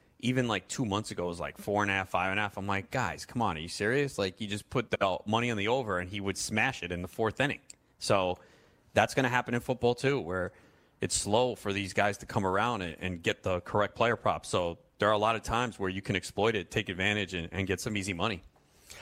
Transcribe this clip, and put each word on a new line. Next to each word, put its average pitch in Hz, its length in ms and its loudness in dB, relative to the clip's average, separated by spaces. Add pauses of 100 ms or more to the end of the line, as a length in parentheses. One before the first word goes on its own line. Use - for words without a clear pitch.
(220)
even, 127 280 2
like, 101 180 -2
two - 160 -4
months 104 280 -2
ago, 87 160 -4
was, 87 120 -6
like, 71 180 -8
four 104 240 0
and 101 80 2
a 98 40 2
half, 95 160 0
five 92 220 2
and 98 60 0
a 107 60 0
half. 101 140 -4
I'm 98 100 -6
like, 98 240 -2
"Guys, 107 340 -4
come - 160 -4
on, 95 140 0
are 78 60 -6
you 85 80 -8
serious?" 135 480 0
Like, 95 240 -2
you 110 60 -4
just 104 220 -6
put 117 220 -2
the 98 340 2
money 117 240 2
on 117 60 0
the 101 140 0
over, 113 300 0
and 90 100 -4
he 101 100 -6
would 98 180 -2
smash 113 460 0
it 90 80 -6
in 87 100 -4
the 90 60 -6
fourth 110 320 -2
inning. 135 220 0 (380)
So 92 380 2 (560)
that's 110 200 4
gonna 131 160 2
happen 123 240 0
in 120 80 0
football, 120 340 2
too, 135 240 0
where 90 320 -2 (480)
it's - 160 -2
slow 117 400 2
for - 160 -6
these 98 220 -2
guys 104 240 2
to - 80 -14
come 101 200 0
around 101 360 2
and, 85 180 -6
and 90 240 -4
get 107 200 0
the 92 180 0
correct 104 340 0
player 117 220 2
props. 85 320 -2
So 87 300 0 (200)
there 104 80 4
are 107 60 6
a 107 40 4
lot 110 200 2
of 104 60 -8
times 117 360 -2
where 95 100 0
you 95 120 -4
can - 160 -2
exploit 110 380 0
it, 90 140 -4
take 104 200 -2
advantage, 95 440 0
and, 85 200 -4
and 95 120 0
get 90 140 0
some 107 160 -4
easy 98 180 -2
money. 92 300 -2 (580)